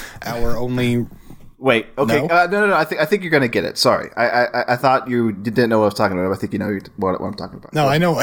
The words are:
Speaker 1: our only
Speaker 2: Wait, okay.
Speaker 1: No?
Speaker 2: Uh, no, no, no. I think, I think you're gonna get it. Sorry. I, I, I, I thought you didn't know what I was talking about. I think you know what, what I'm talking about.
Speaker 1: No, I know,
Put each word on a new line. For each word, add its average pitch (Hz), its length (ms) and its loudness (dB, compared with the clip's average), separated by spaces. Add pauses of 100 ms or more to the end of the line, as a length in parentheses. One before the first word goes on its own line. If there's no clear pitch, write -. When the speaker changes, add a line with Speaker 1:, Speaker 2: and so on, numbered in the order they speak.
(240)
Speaker 1:
our 117 320 2
only 120 520 0 (500)
Speaker 2:
Wait, 120 300 2 (100)
okay. 127 220 2
Speaker 1:
No? - 80 -2
Speaker 2:
Uh, 175 240 4
no, 202 100 0
no, 208 60 2
no. 196 80 2
I 160 100 2
think, 160 160 -4
I 156 40 2
think 196 180 0
you're 170 80 -8
gonna 139 160 4
get 107 180 0
it. - 140 -6
Sorry. - 360 2
I, 117 120 2
I, 120 180 2
I, 120 280 -2
I - 20 2
thought 131 340 2
you 120 220 0
didn't 110 400 0
know 110 80 4
what 107 60 4
I - 20 4
was 101 80 0
talking 98 240 0
about. 92 120 0
I 95 40 -2
think 98 180 -6
you 101 60 -4
know 98 200 -4 (180)
what, 92 220 -2
what - 80 -6
I'm 95 60 -8
talking 95 240 -14
about. - 160 -16
Speaker 1:
No, 147 140 2
I 139 100 2
know, 165 260 2